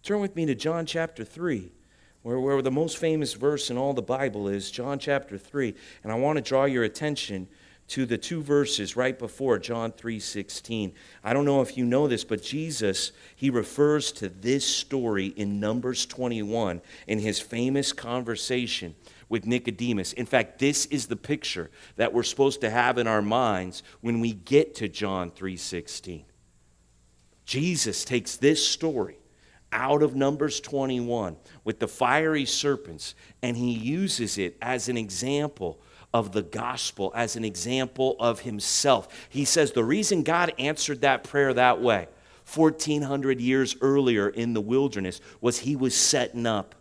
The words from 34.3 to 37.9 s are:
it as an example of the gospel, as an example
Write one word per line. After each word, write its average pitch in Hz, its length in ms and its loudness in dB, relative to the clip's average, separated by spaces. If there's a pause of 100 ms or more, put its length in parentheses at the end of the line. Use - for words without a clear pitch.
it 90 240 -2
as 123 260 -2
an 123 80 0
example 120 840 -4 (300)
of 110 180 2
the 104 120 0
gospel, - 760 -4
as 117 180 -2
an 113 100 -6
example 131 760 -2